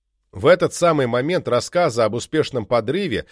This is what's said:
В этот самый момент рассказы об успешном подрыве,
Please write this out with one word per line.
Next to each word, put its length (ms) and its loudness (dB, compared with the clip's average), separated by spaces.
В 140 -4
этот 280 4
самый 320 2
момент 400 -2
рассказы 560 0
об 120 2
успешном 520 -4
подрыве, 640 -2